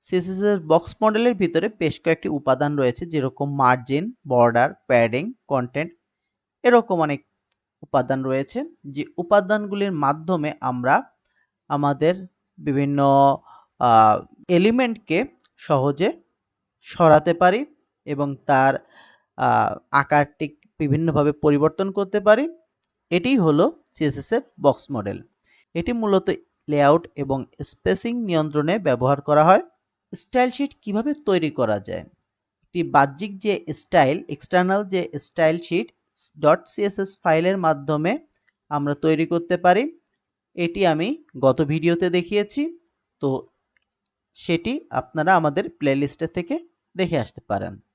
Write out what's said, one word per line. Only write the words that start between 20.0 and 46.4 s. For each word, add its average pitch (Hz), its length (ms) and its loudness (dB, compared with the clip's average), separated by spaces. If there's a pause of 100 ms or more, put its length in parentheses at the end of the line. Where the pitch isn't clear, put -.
আকারটি 147 460 -2 (340)
বিভিন্নভাবে 151 520 0 (120)
পরিবর্তন 151 420 2 (120)
করতে 202 280 -4
পারি। 220 180 4 (680)
এটিই 170 340 0
হলো 156 200 4 (300)
সিএসএস 139 420 -4
এর 269 60 -2 (220)
বক্স 135 200 2 (100)
মডেল। 98 240 -6 (560)
এটি 170 260 -4
মূলত 196 260 0 (440)
লেআউট 147 320 4 (200)
এবং 135 160 -4 (320)
স্পেসিং 196 420 -4 (160)
নিয়ন্ত্রণে 156 460 0 (120)
ব্যবহার 131 420 0
করা 151 200 4
হয়। 202 140 8 (500)
স্টাইল 254 380 -2
শিট 277 220 -6 (100)
কিভাবে 214 320 -4
তৈরি 180 360 -2
করা 120 280 -2
যায়। 92 260 -10 (580)
একটি - 200 -8
বাহ্যিক 165 560 -2
যে 208 160 -2 (180)
স্টাইল, 147 440 0 (120)
এক্সটার্নাল 185 560 -2
যে 185 160 -4 (180)
স্টাইল 160 400 0
শিট 170 300 -4 (520)
ডট 151 260 4
সিএসএস 202 440 -4 (120)
ফাইলের 175 360 2
মাধ্যমে 156 540 -2 (560)
আমরা 143 260 -4
তৈরি 160 320 0
করতে 170 300 -2
পারি, 180 260 4 (720)
এটি 170 320 -6
আমি 160 220 0 (320)
গত 131 220 2
ভিডিওতে 165 480 0
দেখিয়েছি, 202 520 -2 (580)
তো 143 80 -2 (1080)
সেটি 170 380 -4 (180)
আপনারা 160 440 0
আমাদের 160 300 0 (140)
প্লেলিস্টে 143 500 -2
থেকে 180 280 -6 (400)